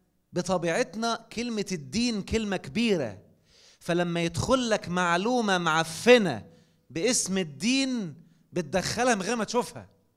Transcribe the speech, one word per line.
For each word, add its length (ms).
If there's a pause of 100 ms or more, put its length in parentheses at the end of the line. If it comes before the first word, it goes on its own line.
(340)
بطبيعتنا 1000
كلمة 380
الدين 500
كلمة 360
كبيرة، 640 (580)
فلما 440
يدخل 460
لك 200
معلومة 680
معفنة 920 (400)
باسم 480
الدين 840 (280)
بتدخلها 640
من 60
غير 140
ما 80
تشوفها، 460 (280)